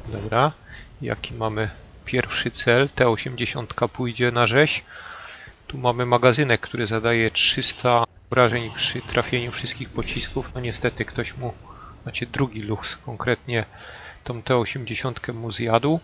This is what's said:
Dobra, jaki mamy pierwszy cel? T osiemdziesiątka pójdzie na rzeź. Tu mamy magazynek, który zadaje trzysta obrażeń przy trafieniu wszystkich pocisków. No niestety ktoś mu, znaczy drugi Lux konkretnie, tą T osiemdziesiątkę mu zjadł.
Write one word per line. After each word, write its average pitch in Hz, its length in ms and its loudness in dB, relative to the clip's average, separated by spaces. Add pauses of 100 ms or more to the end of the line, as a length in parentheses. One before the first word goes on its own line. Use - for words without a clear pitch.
Dobra, 110 440 2 (500)
jaki 117 320 -6
mamy 110 360 -2 (360)
pierwszy - 460 -2
cel? 127 380 4
T 127 200 4
osiemdziesiątka 120 760 -2
pójdzie 120 440 0
na 120 160 4
rzeź. 139 360 4 (840)
Tu 139 100 -8
mamy 123 280 2
magazynek, 123 560 6
który 120 260 -4
zadaje 113 440 2
trzysta - 720 2 (240)
obrażeń 120 480 4
przy - 260 -2
trafieniu 120 500 -2
wszystkich - 380 -6
pocisków. - 680 -6
No 127 60 -6
niestety 117 440 -2
ktoś - 320 -6
mu, 123 160 -6 (500)
znaczy - 220 -6
drugi 120 360 -2
Lux 104 360 -6
konkretnie, 120 680 -2 (580)
tą 117 180 -8
T 127 160 2
osiemdziesiątkę 120 760 -4
mu 113 180 -6
zjadł. 120 520 0